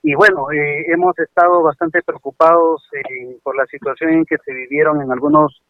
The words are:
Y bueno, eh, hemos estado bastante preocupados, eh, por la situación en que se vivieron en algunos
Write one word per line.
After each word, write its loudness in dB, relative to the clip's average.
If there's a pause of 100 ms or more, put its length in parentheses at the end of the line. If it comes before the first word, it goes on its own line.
Y 0
bueno, 2
eh, -4
hemos 0
estado 2
bastante -2
preocupados, 0 (120)
eh, -12
por -6
la 0
situación -6
en 2
que -4
se -10
vivieron -2
en -6
algunos 2